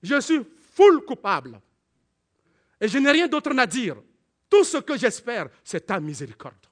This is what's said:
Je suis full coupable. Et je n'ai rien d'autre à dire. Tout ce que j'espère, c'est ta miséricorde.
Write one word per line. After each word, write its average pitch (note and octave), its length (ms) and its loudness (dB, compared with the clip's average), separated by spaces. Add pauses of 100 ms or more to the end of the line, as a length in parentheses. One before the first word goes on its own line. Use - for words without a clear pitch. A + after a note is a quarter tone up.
Je B3+ 200 -2
suis D#4+ 200 0 (320)
full F4+ 300 6
coupable. C#3 560 -6 (1200)
Et G#3+ 80 -2
je C4 100 -2
n'ai C#4 140 2
rien E4 160 2
d'autre D4 300 -4
à B3 100 0
dire. F3 300 -8 (520)
Tout G4+ 140 6
ce - 140 -2
que C#4 200 -6
j'espère, G#3 520 -4 (140)
c'est - 220 -8
ta G3 140 -6
miséricorde. C#3 720 -14